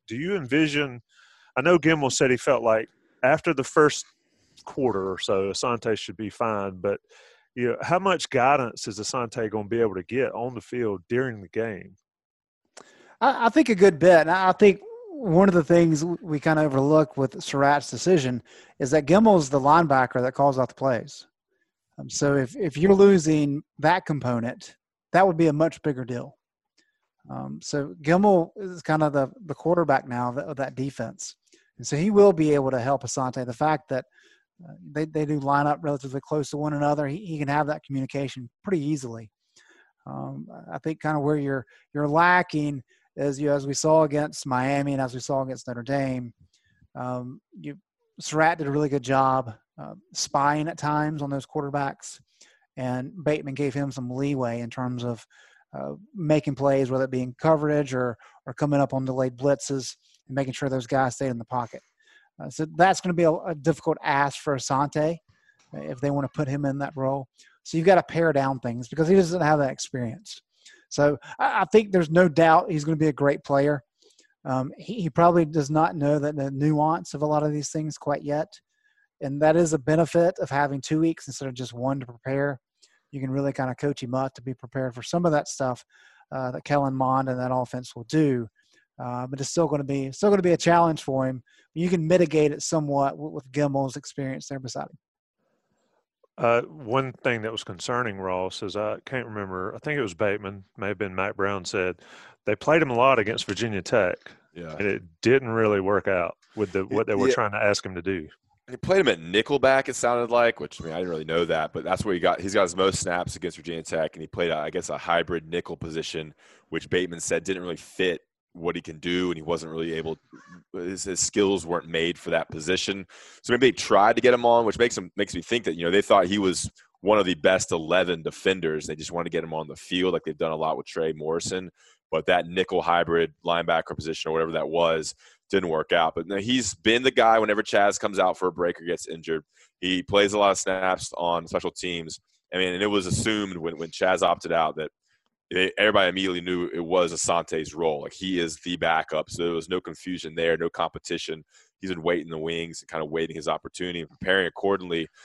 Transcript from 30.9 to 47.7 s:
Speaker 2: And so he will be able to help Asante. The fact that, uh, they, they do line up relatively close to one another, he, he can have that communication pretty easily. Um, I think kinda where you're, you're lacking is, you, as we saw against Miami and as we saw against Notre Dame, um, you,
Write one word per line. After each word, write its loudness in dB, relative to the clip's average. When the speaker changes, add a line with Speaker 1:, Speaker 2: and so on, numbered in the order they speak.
Speaker 2:
And -12
so -4
he 0
will 8
be 4
able 2
to 0
help 0
Asante. -4
The -8
fact 0
that, -4
uh, -18
they, -4
they -2
do -2
line 2
up 0
relatively -6
close -4
to -10
one -4
another, 0
he, -8
he -8
can -6
have 0
that -6
communication -6
pretty -2
easily. -6
Um, -12
I -10
think -6
kinda 0
where 0
you're, -4
you're -2
lacking 2
is, -4
you, 0
as 0
we -4
saw 4
against -4
Miami 0
and -2
as -4
we -8
saw -4
against -8
Notre -10
Dame, -4
um, -8
you, -14